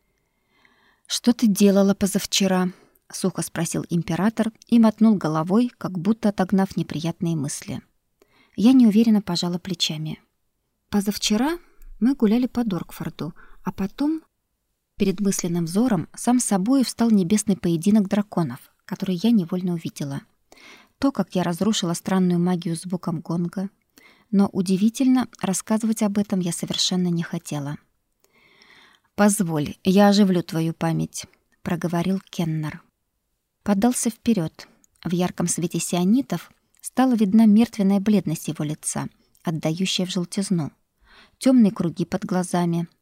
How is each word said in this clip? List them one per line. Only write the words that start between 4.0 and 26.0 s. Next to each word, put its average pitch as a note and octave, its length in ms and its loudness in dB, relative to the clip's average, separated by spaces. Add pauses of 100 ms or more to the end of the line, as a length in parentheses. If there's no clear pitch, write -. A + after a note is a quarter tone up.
и A#3 120 4
мотнул A3 360 4
головой, F3+ 640 0
как F#3 200 -8
будто G3+ 320 0
отогнав F#3+ 480 0
неприятные E3 580 -4
мысли. D3 460 -8 (760)
Я A3+ 180 6
неуверенно A3+ 480 6
пожала F3 360 -4
плечами. D#3 600 -6 (720)
«Позавчера G#3+ 680 0 (420)
мы C4 160 2
гуляли A#3 320 2
по A#3+ 160 -4
Доркфорду, E3+ 680 -8 (300)
а F#3+ 80 -4
потом...» D4 500 -4 (760)
Перед G3 220 0
мысленным F3 460 -2
взором G3 500 0
сам B3 240 0
собой A#3 460 2
встал A#3 260 0
небесный G3 460 2
поединок F#3 500 2
драконов, F3+ 520 -2 (260)
который F#3 300 -6
я G#3+ 160 2
невольно F3+ 420 0
увидела. C#3+ 480 -8 (800)
То, C#4 120 2
как - 240 -4
я F3+ 80 2
разрушила F3 500 0
странную F3+ 460 0
магию F3 380 -2
звуком F3 420 -6
гонга. F3 500 -6 (640)
Но G3 220 4
удивительно, A3+ 760 2 (140)
рассказывать A3 600 -2